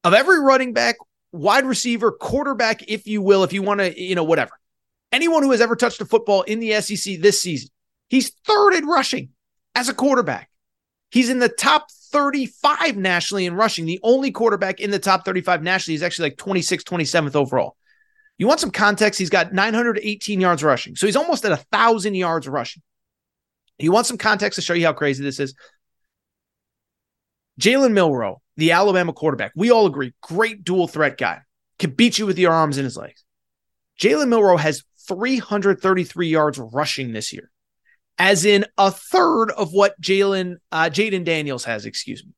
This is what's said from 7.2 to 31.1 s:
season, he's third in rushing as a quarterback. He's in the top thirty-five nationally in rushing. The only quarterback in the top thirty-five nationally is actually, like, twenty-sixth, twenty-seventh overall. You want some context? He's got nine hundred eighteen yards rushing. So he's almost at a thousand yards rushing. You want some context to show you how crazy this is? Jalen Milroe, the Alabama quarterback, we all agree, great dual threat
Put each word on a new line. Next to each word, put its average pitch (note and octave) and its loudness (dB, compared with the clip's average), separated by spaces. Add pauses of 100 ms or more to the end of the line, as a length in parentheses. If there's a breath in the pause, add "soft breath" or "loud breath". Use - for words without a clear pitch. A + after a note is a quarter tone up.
season, D3 -6 (400)
he's B3+ 0 (120)
third G#4 4
in D#4 -2
rushing C4+ -2 (480)
as B3 -2
a C4+ -6
quarterback. B3 0 (600)
He's A#3+ 2
in B3+ 0
the B3 2
top D4 0 (180)
thirty-five C#4+ -2
nationally F#3 -2
in F3 -6
rushing. G3 0
The E3+ -6
only C4 2
quarterback G3+ -2
in G3+ -4
the G3+ -2
top F#3+ 0
thirty-five F3+ -2
nationally F3+ -2
is D3+ -6
actually, E3 -4
like, - -20
twenty-sixth, F#3+ -4
twenty-seventh D#3 -2
overall. C3+ -2 (600)
You G3 0
want D#4 4
some G#3+ -4
context? G#3 2
He's F3+ -2
got F#3 0
nine G#3 0
hundred A#3 0
eighteen G#3 -6
yards E3+ 2
rushing. B2+ 0
So F#3+ 0
he's G#3 0
almost D4+ 0
at G3 0
a D3 2 (140)
thousand G#3+ 2
yards E3 -2
rushing. C3+ -8 (960)
You D#3+ 2
want A3+ 4
some B3 -6
context G#3 0
to F#3 -6
show F3 -2
you E3+ 2
how D#3 4
crazy C#3+ -2
this C3+ -6
is? C3+ -6 (2000 soft breath)
Jalen B3+ 4
Milroe, C#3 0 (160)
the D#3+ 2
Alabama F3+ 2
quarterback, C3 -4
we A3 0
all A3 4
agree, C#3 -4
great G#3 -4
dual F3 -2
threat D3 -4